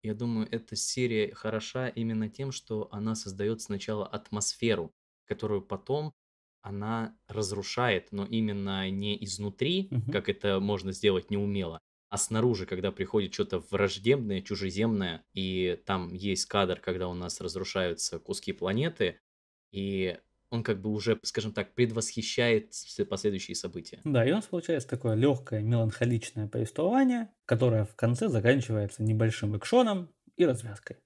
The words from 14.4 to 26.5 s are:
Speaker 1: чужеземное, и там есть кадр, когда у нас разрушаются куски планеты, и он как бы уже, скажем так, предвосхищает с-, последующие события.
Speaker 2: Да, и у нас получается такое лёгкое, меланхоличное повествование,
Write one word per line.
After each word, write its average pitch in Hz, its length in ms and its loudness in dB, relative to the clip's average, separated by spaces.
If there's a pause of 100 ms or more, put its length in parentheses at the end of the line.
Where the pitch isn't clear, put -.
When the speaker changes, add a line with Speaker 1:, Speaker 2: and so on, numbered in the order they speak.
Speaker 1:
чужеземное, 95 840 0 (100)
и 92 520 0
там 90 280 -2
есть 95 320 -2
кадр, 92 340 2
когда 90 280 -2
у 90 60 -4
нас 90 260 -6
разрушаются 90 800 -2
куски - 320 -6
планеты, 101 680 -2 (520)
и 98 460 -2 (320)
он 117 140 -2
как 101 180 0
бы 107 100 -2
уже, 107 320 2
скажем 107 300 -4
так, 101 200 -4
предвосхищает 113 1000 0
с-, - 320 -4
последующие 98 500 -2
события. - 480 -10
Speaker 2:
Да, 127 220 4
и 135 60 4
у - 20 4
нас 214 120 0
получается 165 420 -2
такое 120 260 0
лёгкое, 127 460 2
меланхоличное 113 880 0
повествование, 226 800 2 (160)